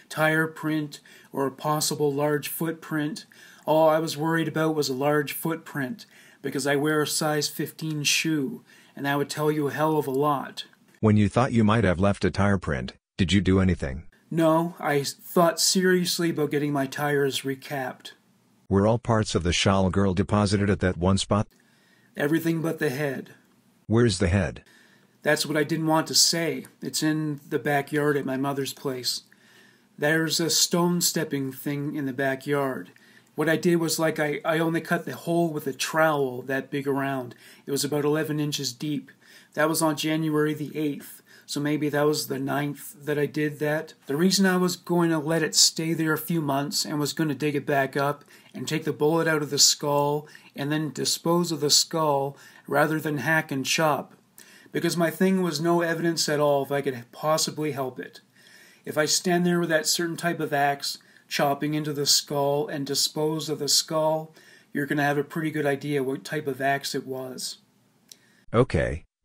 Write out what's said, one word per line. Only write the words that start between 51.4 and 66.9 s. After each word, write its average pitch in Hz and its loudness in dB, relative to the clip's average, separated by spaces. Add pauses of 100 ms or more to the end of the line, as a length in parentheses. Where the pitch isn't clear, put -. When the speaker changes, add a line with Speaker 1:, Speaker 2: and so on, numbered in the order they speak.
Speaker 1:
of 151 -4
the 147 0
skull 143 0 (320)
rather 151 2
than 147 -4
hack 156 0
and 135 -4
chop 147 0 (560)
because 160 0
my 165 2
thing 190 2
was 160 -2
no 170 4
evidence 165 0
at 147 0
all 143 4
if 131 -6
I 143 0
could 127 -4
possibly 156 -2
help 131 -6
it. - -16 (640)
If - -4
I 151 2
stand 175 2
there 175 4
with 170 0
that 156 2
certain 165 -2
type 165 -2
of 147 -2
axe, 143 0 (300)
chopping 147 0
into 151 -2
the 143 -4
skull 143 0
and 143 -6
dispose 151 -2
of 147 -4
the 143 -4
skull, 156 0 (400)
you're 143 -2
gonna 147 0
have 143 2
a 143 0
pretty 156 -4
good 147 -4
idea 143 0
what 135 -4
type 151 -6
of 135 -6
axe 139 -2